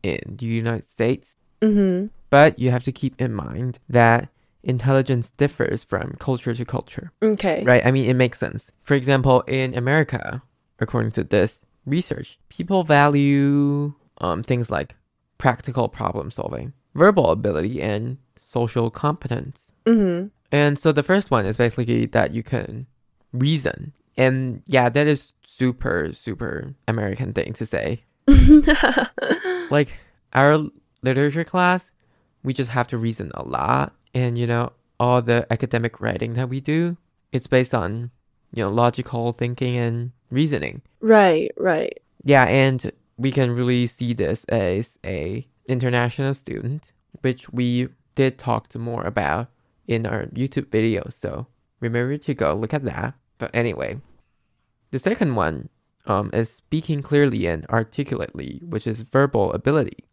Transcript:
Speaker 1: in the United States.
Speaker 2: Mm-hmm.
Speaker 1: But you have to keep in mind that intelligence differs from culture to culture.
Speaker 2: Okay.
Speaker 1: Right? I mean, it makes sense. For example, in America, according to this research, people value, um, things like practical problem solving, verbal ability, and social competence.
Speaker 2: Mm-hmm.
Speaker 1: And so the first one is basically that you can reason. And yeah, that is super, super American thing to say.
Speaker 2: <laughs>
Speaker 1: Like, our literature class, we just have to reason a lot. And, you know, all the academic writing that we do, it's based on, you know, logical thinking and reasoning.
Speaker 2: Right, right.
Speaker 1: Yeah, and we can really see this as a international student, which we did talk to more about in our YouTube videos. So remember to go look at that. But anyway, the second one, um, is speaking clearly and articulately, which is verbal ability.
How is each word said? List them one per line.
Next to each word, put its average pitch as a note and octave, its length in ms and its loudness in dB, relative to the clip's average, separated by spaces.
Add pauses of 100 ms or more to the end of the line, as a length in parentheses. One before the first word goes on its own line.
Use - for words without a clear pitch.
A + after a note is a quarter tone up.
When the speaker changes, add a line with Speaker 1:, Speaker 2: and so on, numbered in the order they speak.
Speaker 1:
in - 340 -6
the A#2 80 -8
United A2+ 420 -4
States. - 460 -2 (260)
Speaker 2:
Mm-hmm. G3+ 460 2 (240)
Speaker 1:
But D3+ 260 8
you B2+ 140 2
have B2 140 -2
to C3+ 80 -4
keep - 280 -6
in B2 140 -2
mind G2 540 -8
that A#2 400 4 (340)
intelligence C3 760 0
differs - 460 -2
from - 380 -6
culture B2 340 -4
to A#2+ 100 -6
culture. - 460 -8 (100)
Speaker 2:
Okay. G#3 440 0
Speaker 1:
Right? B2 200 4
I A#2+ 60 4
mean, C3 180 0
it B2+ 60 2
makes B2+ 240 0
sense. - 320 -8 (140)
For C#3+ 100 2
example, C3 540 4
in C3 280 -2
America, C3+ 640 -2 (380)
according A2+ 340 -2
to - 120 -4
this - 360 0 (240)
research, - 540 -6 (120)
people F3+ 340 -2
value, C#3+ 1080 2 (240)
um, F2 260 -4
things A#2+ 260 -2
like D2 240 -6 (440)
practical B2 500 -2
problem G#2+ 420 -6
solving, - 420 -8 (220)
verbal F3 380 4
ability, G2 500 -2
and A2 340 -4 (220)
social A#2 540 -2
competence. - 800 -6 (140)
Speaker 2:
Mm-hmm. G3 420 2 (240)
Speaker 1:
And C#3+ 260 2
so D#3+ 140 2
the C#3+ 100 2
first G3 300 0
one A2 140 2
is A2 100 -2
basically A#2 500 0
that A2 260 0
you A2+ 120 -6
can A#2 420 -8 (460)
reason. C#3+ 600 -2 (240)
And C3 500 0
yeah, B2+ 240 2
that C#3+ 160 2
is D3 260 -2 (140)
super, A#2+ 680 -2
super A#2+ 600 -10 (120)
American G#2+ 460 -4
thing - 220 -4
to A2+ 100 -10
say. - 380 -6 (240)
Speaker 2:
<laughs> D4+ 1400 6
Speaker 1:
Like, D3 220 2 (420)
our D3 320 4 (340)
literature C#3 440 0
class, F3+ 460 0 (520)
we C3 100 -4
just B2+ 180 -2
have A#2+ 180 -2
to B2 100 -6
reason A2+ 360 -4
a - 100 -10
lot. C#2 500 -2 (180)
And, B2 240 0
you A#2+ 100 -2
know, A#2+ 260 -2 (260)
all B2 240 2
the A#2 280 2
academic A#2 500 -2
writing A2+ 340 -4
that B2 160 -4
we C3+ 100 -6
do, E3 380 -2 (340)
it's B2+ 140 -4
based B2+ 260 2
on, A2+ 380 -4 (420)
you A2+ 120 -4
know, G2+ 40 -2
logical A#2+ 640 0
thinking B2 460 -4
and A#2+ 320 -4 (200)
reasoning. B2 520 -2 (180)
Speaker 2:
Right, G3 560 4
right. E3 420 -2 (240)
Speaker 1:
Yeah, C3+ 220 6
and C3 480 2 (240)
we C3 160 -2
can B2+ 200 2
really B2 340 0
see A#2+ 260 -6
this G2+ 340 -2
as G2 600 -2
a F#2+ 400 -6 (200)
international B2 680 -2
student, C3+ 580 -10 (300)
which C3 280 -4
we B2 380 -2 (280)
did C3 200 0
talk A2+ 340 -4
to - 80 -14
more A#2 260 -8
about F#2+ 440 -2 (380)
in A2+ 180 -2
our A2+ 220 -4
YouTube - 400 -6
videos. A2 460 -2
So - 340 -10 (320)
remember B2 400 -4
to - 160 -6
go D2+ 200 0
look A2 200 -6
at C#3+ 100 -4
that. - 300 -6 (240)
But - 160 -10
anyway, G2+ 440 -4 (920)
the C3+ 80 -6
second F#3 380 0
one, D#2+ 340 -2 (340)
um, G#2 280 -2
is A2+ 180 -2
speaking - 500 -6
clearly C#3 460 2
and D#2+ 240 -2
articulately, - 920 -4
which E3+ 240 -8
is A2+ 140 -4
verbal C3 520 0
ability. - 600 -2